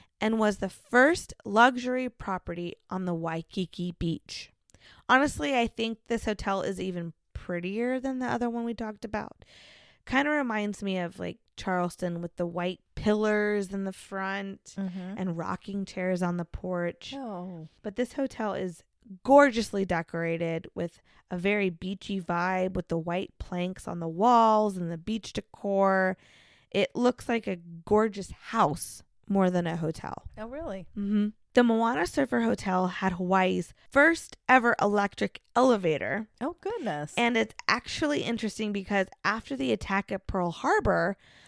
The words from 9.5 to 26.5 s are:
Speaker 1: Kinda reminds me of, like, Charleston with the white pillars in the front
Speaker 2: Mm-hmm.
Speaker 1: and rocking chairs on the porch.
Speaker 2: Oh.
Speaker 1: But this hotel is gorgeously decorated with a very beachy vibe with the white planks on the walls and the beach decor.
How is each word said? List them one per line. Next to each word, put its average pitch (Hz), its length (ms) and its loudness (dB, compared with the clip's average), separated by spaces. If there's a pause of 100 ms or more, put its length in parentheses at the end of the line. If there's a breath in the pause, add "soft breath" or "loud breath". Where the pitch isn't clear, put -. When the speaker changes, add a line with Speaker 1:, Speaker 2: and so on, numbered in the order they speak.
Speaker 1:
Kinda 277 260 0
reminds 214 520 -2
me 190 160 -2
of, 175 200 -6
like, 175 200 -8 (180)
Charleston 175 640 -2
with 170 160 -10
the 175 100 -2
white 175 340 -6 (160)
pillars 208 760 2
in 196 120 -6
the 190 80 -4
front 196 840 -8
Speaker 2:
Mm-hmm. 185 380 -8
Speaker 1:
and 180 220 -4
rocking 196 480 -6
chairs 185 360 -2
on 175 140 0
the 175 80 -4
porch. 175 720 -6
Speaker 2:
Oh. 180 520 -10 (140)
Speaker 1:
But 202 140 -10
this 240 180 -2
hotel 233 380 -4
is 185 300 -6 (420)
gorgeously 233 640 6
decorated 165 880 -2
with 175 260 -6 (300 soft breath)
a 180 80 -6
very 196 320 2
beachy 190 500 -6
vibe 185 540 -2
with 185 140 -6
the 170 100 -2
white 170 400 -4
planks 180 500 -6
on 170 120 -6
the 165 80 -4
walls 214 680 4
and 175 140 -4
the 165 80 -6
beach 214 340 -6
decor. 196 840 2 (540 soft breath)